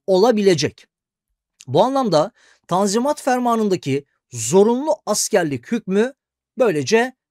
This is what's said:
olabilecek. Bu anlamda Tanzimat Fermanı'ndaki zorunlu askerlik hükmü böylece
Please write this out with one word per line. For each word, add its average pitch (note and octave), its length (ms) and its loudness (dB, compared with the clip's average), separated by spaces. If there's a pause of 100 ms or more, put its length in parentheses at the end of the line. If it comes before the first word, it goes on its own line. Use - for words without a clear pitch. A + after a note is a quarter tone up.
olabilecek. F#3+ 800 0 (800)
Bu C#3+ 160 0
anlamda A#3 500 0 (360)
Tanzimat G#3 540 -2
Fermanı'ndaki A3+ 840 -2 (280)
zorunlu G#3 640 2 (100)
askerlik F3 680 -2
hükmü A3+ 400 -2 (460)
böylece A3 540 2 (180)